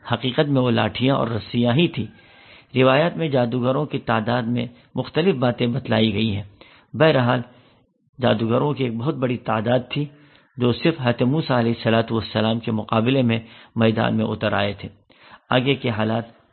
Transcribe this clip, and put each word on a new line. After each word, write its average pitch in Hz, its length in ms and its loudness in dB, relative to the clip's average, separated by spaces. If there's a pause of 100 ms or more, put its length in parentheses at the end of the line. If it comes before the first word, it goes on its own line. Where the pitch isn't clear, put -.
حقیقت 127 440 -2
میں 135 140 2
وہ 123 80 2
لاٹھیاں 113 460 0
اور 131 120 -2
رسیاں 120 460 -2
ہی 170 140 4
تھیں۔ - 180 -6 (680)
روایات 135 420 4
میں 165 120 -2
جادوگروں 127 580 0
کی 139 120 -6
تعداد 117 440 -2 (120)
میں 120 120 -2 (280)
مختلف 160 420 0
باتیں 123 300 0
بتلائی 113 480 0
گئی 110 220 0
ہیں۔ 101 100 -6 (480)
بہرحال، 127 460 4 (800)
جادوگروں 117 560 2
کی 131 100 -2
ایک 113 120 -4
بہت 135 180 -4
بڑی 127 220 -2 (120)
تعداد 117 420 0
تھی 147 140 -4 (540)
جو 120 140 2
صرف 165 280 0
حضرت 120 220 0
موسیٰ 135 360 0
علیہ 117 180 2
الصلوۃ 113 340 2
والسلام 110 500 -2
کے 117 120 -6
مقابلے 117 500 2
میں 113 160 2 (380)
میدان 113 400 2
میں 110 80 0
اتر 107 280 -2
آئے 101 200 0
تھے۔ - 160 -12 (640)
آگے 131 240 2
کے 131 160 -2
حالات 110 340 -2 (280)